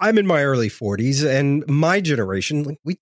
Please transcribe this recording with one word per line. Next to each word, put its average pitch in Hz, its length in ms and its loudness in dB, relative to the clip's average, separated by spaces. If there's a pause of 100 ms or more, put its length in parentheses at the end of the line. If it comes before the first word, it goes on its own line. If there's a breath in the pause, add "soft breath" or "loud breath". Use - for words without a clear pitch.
I'm 220 180 2
in 202 80 2
my 160 160 2
early 127 260 2
forties, 117 540 -2
and 139 460 2
my 160 320 2
generation, 135 640 -2
like, 147 200 -10
we 180 180 -6